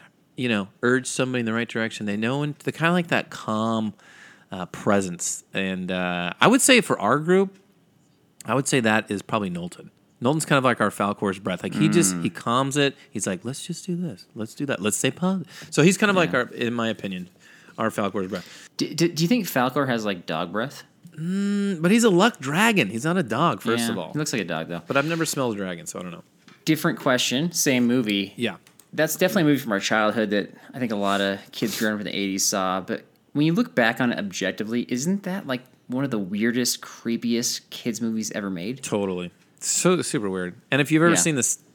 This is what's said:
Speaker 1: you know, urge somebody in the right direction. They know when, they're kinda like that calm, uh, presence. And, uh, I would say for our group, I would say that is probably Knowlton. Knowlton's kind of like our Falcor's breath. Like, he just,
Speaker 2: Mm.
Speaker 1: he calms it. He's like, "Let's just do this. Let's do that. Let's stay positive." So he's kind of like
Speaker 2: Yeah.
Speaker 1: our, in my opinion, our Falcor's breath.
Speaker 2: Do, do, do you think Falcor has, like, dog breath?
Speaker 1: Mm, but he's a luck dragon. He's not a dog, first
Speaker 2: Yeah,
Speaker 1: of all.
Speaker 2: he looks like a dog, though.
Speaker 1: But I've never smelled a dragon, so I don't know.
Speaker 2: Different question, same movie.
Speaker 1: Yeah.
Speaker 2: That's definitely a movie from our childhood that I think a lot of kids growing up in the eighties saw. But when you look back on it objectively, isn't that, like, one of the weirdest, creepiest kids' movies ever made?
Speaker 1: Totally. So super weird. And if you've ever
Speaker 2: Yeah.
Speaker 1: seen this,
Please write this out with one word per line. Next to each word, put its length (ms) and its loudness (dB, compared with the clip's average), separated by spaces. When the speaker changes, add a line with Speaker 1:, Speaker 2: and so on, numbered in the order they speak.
Speaker 1:
you 120 -2
know, 180 0
urge 240 2
somebody 340 -2
in 60 -2
the 60 -2
right 160 -2
direction. 380 -4
They 100 -2
know 240 0
when, 240 -4
they're 80 -4
kinda 200 2
like 160 2
that 220 0
calm, 640 -2
uh, 160 -8
presence. 800 0
And, 380 -2
uh, 480 -2
I 80 6
would 120 6
say 200 6
for 180 2
our 220 4
group, 380 2
I 120 0
would 100 0
say 140 2
that 280 4
is 140 -4
probably 280 -2
Knowlton. 420 -10
Knowlton's 240 2
kind 120 6
of 60 4
like 160 4
our 100 4
Falcor's 480 -2
breath. 240 -4
Like, 120 -6
he 140 4
just, 260 4
Speaker 2:
Mm. 80 -4
Speaker 1:
he 80 -2
calms 460 0
it. 180 2
He's 160 -6
like, 180 -4
"Let's 220 -10
just 180 -10
do 120 -6
this. 280 -8
Let's 200 -10
do 120 -6
that. 140 -2
Let's 160 0
stay 140 0
positive." 400 -2
So 120 4
he's 160 6
kind 120 2
of 60 2
like 160 2
Speaker 2:
Yeah. 80 2
Speaker 1:
our, 80 -2
in 240 -2
my 160 -2
opinion, 400 -6
our 140 0
Falcor's 380 -2
breath. 480 -12
Speaker 2:
Do, 180 -4
do, 140 2
do 140 -4
you 60 4
think 180 0
Falcor 420 0
has, 160 0
like, 220 -4
dog 260 -4
breath? 320 -6
Speaker 1:
Mm, 640 -2
but 80 4
he's 140 6
a 60 6
luck 300 4
dragon. 480 2
He's 160 -4
not 140 0
a 40 2
dog, 380 0
first 240 0
Speaker 2:
Yeah, 80 -2
Speaker 1:
of 60 -4
all. 140 -8
Speaker 2:
he 60 -4
looks 140 -4
like 100 0
a 40 -6
dog, 220 -4
though. 180 -8
Speaker 1:
But 100 0
I've 80 2
never 220 -2
smelled 280 -2
a 40 -8
dragon, 280 -8
so 120 -12
I 40 -10
don't 100 -12
know. 100 -18
Speaker 2:
Different 340 0
question, 540 0
same 340 2
movie. 500 2
Speaker 1:
Yeah. 200 -4
Speaker 2:
That's 220 0
definitely 260 2
a 40 4
movie 140 4
from 120 -4
our 80 0
childhood 500 2
that 200 -2
I 60 -12
think 140 -4
a 40 -2
lot 240 0
of 180 -2
kids 280 -4
growing 160 0
up 60 -4
in 60 -8
the 100 -6
eighties 280 -2
saw. 360 0
But 240 -8
when 140 2
you 60 4
look 220 0
back 260 2
on 120 2
it 60 -4
objectively, 680 -4
isn't 360 -2
that, 220 -8
like, 160 -4
one 160 -2
of 60 -2
the 80 -2
weirdest, 640 0
creepiest 880 -4
kids' 300 -6
movies 340 -4
ever 140 -4
made? 340 -6
Speaker 1:
Totally. 480 -4
So 420 2
super 280 -2
weird. 240 -4
And 100 4
if 100 0
you've 120 4
ever 100 8
Speaker 2:
Yeah. 80 4
Speaker 1:
seen 160 2
this, 220 0